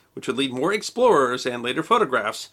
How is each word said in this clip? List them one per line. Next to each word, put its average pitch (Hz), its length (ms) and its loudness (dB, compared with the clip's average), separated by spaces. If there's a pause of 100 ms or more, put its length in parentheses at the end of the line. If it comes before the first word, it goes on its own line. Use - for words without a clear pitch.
(140)
which - 120 -14
would 120 120 -4
lead 135 140 -2
more 147 220 -2
explorers 156 720 2
and 120 160 -4
later 131 220 -2
photographs 127 680 0